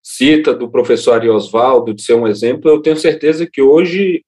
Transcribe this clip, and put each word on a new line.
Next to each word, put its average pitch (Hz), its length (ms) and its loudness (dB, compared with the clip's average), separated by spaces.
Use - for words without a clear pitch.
cita 151 540 0
do 120 160 -10
professor 120 440 0
Ari 113 140 0
Osvaldo, 113 640 0
de 104 80 -14
ser 117 140 0
um 117 100 0
exemplo, 120 460 -2
eu 151 100 2
tenho 156 140 0
certeza 156 500 -2
que 143 160 -6
hoje 170 680 2